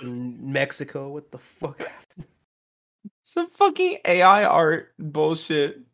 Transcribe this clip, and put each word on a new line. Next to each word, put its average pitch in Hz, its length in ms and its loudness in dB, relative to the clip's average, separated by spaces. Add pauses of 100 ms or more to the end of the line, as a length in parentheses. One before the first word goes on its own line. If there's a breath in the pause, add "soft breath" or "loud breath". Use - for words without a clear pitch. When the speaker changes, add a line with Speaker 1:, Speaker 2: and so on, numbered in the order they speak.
Speaker 1:
in 123 500 -10
Mexico. 139 560 -6
What 147 220 -16
the 131 80 -18
fuck - 400 -14
happened? - 480 -16 (960)
Speaker 2:
Some 349 260 -6
fucking 370 560 2
A 180 180 4
I 202 220 8
art 160 540 2
bullshit. 151 840 -2 (120)